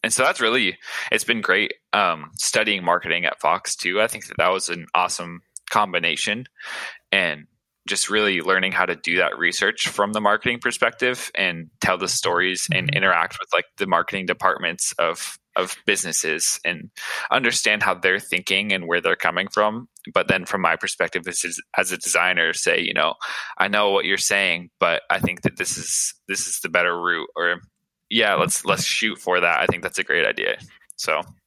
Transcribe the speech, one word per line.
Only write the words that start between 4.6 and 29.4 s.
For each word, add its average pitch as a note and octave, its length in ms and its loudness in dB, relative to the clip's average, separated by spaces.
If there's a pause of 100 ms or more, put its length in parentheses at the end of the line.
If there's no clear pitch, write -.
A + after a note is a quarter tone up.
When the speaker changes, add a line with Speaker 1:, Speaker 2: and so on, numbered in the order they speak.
Speaker 1:
an F2 260 -6
awesome F2 480 -2 (260)
combination, G2 800 0 (640)
and E2 380 0 (400)
just G2 200 -2
really G#2 320 2
learning F#2 320 2
how F2+ 140 2
to F2 100 -2
do E2+ 220 -2
that F2 180 2
research F2 520 0
from G#2 240 0
the G#2+ 80 -2
marketing G#2+ 400 2
perspective B2 760 0
and E2+ 360 -2 (100)
tell F#2 180 2
the F#2 100 -2
stories F2+ 640 0
and F2+ 160 0
Speaker 2:
Mm-hmm. - 80 0
Speaker 1:
interact F2+ 440 2
with, F#2 120 -10
like, F2+ 140 2 (100)
the G2+ 100 -2
marketing F2+ 400 0
departments F2+ 720 -2
of, - 400 -2 (180)
of F#2 200 -2 (100)
businesses E2+ 800 -2
and E2+ 260 -4 (400)
understand A2 520 2
how G2 120 2
they're F#2 260 2
thinking G2 520 -2
and F2+ 140 -2
where F2 140 2
they're E2+ 160 2
coming F2+ 320 -2
from. G#2+ 400 0 (240)
But F#2 160 2
then F#2 160 0
from F#2+ 160 -4
my E2 160 4
perspective, F2 480 -4
this F2+ 200 -4
is, F2 160 -6 (160)
as F#2 140 0
a F#2 80 -4
designer, F2 540 2
say, E2+ 280 2
you F#2 140 -2
know, D#2+ 200 2 (440)
"I G2 100 2
know G#2 220 2
what G2 140 4
you're F#2+ 140 2
saying, F2+ 600 0
but E2+ 320 2
I F2 80 2
think F2+ 240 -2
that - 140 -2
this - 220 -4
is, - 360 -4 (140)
this G2 180 -4
is - 140 -6
the F#2 80 -6
better F2 320 2
route," F2 360 -2
or, F2 240 0 (500)
"Yeah, G#2+ 240 2
let's, F2 300 0
let's F#2+ 200 0
shoot - 340 -2
for F2+ 220 2